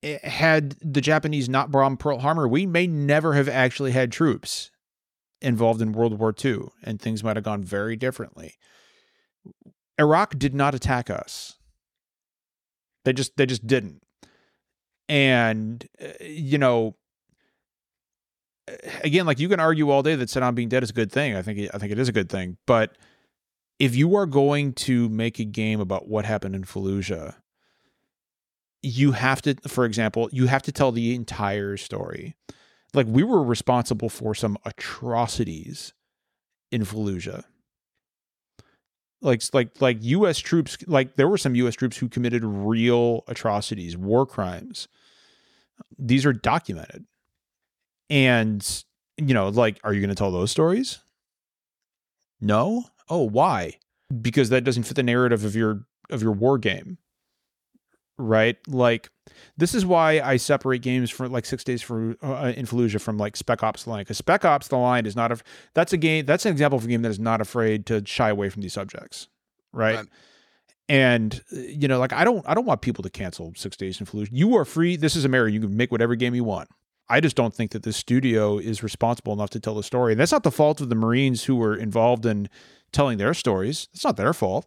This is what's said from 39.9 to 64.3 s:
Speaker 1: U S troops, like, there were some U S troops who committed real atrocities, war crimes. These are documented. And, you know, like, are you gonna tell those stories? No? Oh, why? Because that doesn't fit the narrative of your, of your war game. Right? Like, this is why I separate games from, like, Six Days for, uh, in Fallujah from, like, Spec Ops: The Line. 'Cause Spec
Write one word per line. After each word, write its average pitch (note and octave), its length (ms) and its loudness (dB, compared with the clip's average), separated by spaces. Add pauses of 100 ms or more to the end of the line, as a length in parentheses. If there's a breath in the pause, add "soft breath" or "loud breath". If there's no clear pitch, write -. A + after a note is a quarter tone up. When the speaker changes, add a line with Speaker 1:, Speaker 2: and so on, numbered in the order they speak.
Speaker 1:
U E3 260 2
S D#3+ 100 0
troops, E3 480 -2
like, C3+ 300 2
there C#3 120 4
were G3 100 4
some C3 180 0
U B2 120 2
S A#2 80 -2
troops B2+ 220 -2
who B2 100 -4
committed A#2+ 380 -2
real A2+ 840 2
atrocities, G#2 680 -6
war G#2+ 280 2
crimes. F#2 600 -8 (1120 soft breath)
These C3 260 2
are C#3+ 80 4
documented. A2+ 720 -4 (1040)
And, A#2 760 2 (340)
you C#3 160 0
know, G2+ 160 2
like, A2 340 2
are G#2+ 100 -2
you G2+ 80 0
gonna G2 140 -2
tell G2 160 0
those F2+ 200 0
stories? G3 480 0 (1400)
No? C3+ 460 0 (240)
Oh, D#3+ 140 0
why? A2+ 540 0 (440)
Because A#2+ 280 2
that B2+ 140 4
doesn't A#2+ 200 0
fit - 120 -6
the C3+ 80 0
narrative A#2+ 400 2
of G#2+ 120 -2
your, G#2+ 300 0 (240)
of A#2+ 120 -4
your A2 100 2
war A#2+ 260 2
game. G#2+ 400 -4 (1200)
Right? A2 380 2 (100)
Like, B2 420 0 (480 soft breath)
this E3+ 180 0
is G3 100 2
why E3 360 4
I C3 160 2
separate C3 440 0
games B2+ 300 0
from, B2 200 -8
like, B2 140 -4
Six - 180 -8
Days B2 200 -4
for, A2+ 400 -4
uh, C3+ 340 -4
in C3 80 -6
Fallujah A2+ 340 0
from, G#2+ 200 -4
like, G#2 180 -4
Spec - 240 -2
Ops: A2 220 -2
The A#2 80 -10
Line. G#2 140 -8
'Cause - 120 -8
Spec - 260 2